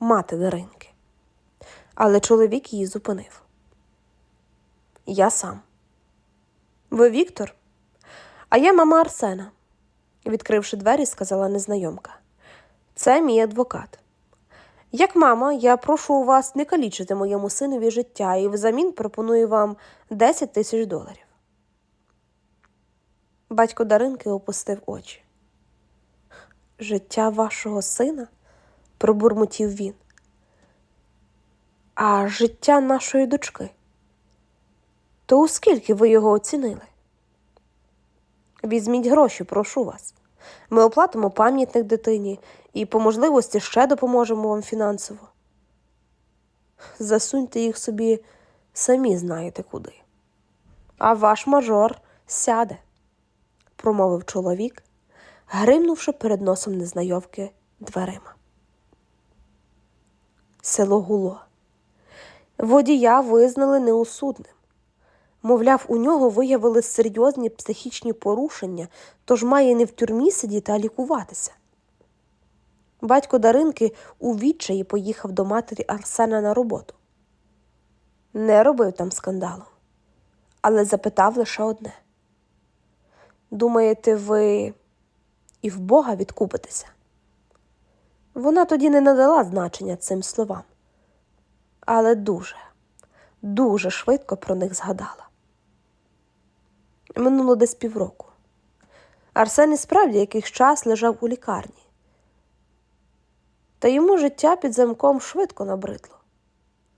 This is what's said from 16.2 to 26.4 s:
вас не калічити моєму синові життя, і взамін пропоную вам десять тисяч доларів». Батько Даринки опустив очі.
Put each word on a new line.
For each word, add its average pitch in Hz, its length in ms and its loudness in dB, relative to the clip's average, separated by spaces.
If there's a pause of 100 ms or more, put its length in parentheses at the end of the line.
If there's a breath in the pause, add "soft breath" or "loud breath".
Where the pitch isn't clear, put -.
вас 262 300 2
не 285 100 -2
калічити 208 500 -4
моєму 202 360 -4
синові 254 400 -2
життя, 208 460 -4
і 196 120 0
взамін 226 440 -2
пропоную 226 560 -2
вам 208 280 0 (340 soft breath)
десять 240 420 0
тисяч 226 340 -2
доларів». - 400 -12 (2250)
Батько 226 340 0
Даринки 226 460 0
опустив 196 560 -8
очі. - 380 -16 (1500 soft breath)